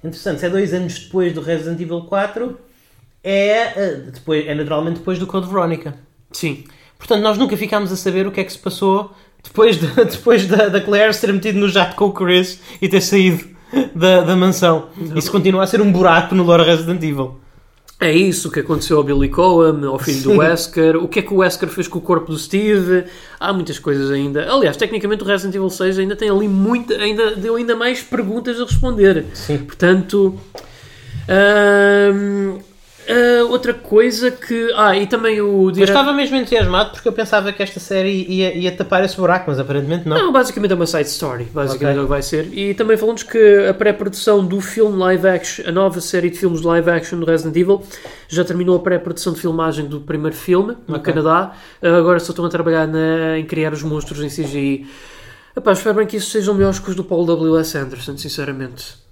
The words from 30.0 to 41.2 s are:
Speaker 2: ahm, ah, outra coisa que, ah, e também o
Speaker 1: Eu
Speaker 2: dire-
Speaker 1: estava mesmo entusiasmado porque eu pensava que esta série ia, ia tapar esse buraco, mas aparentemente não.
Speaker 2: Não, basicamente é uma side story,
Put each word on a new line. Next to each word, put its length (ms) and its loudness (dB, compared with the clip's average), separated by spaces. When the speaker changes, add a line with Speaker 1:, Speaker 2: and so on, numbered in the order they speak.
Speaker 2:
ahm, 1300 4
ah, 360 4
outra 280 -2
coisa 600 2
que, 420 -4
ah, 220 4
e 100 0
também 340 0
o 280 4
Speaker 1:
Eu 20 2
Speaker 2:
dire- 160 4
Speaker 1:
estava 260 2
mesmo 240 0
entusiasmado 540 0
porque 160 -8
eu 60 0
pensava 400 -2
que 100 -6
esta 160 -8
série 480 -2
ia, 300 -2
ia 160 -2
tapar 320 0
esse 120 -4
buraco, 300 2
mas 140 -2
aparentemente 480 -2
não. 80 0
Speaker 2:
Não, 160 2
basicamente 400 0
é 20 2
uma 120 0
side 220 -2
story, 360 -8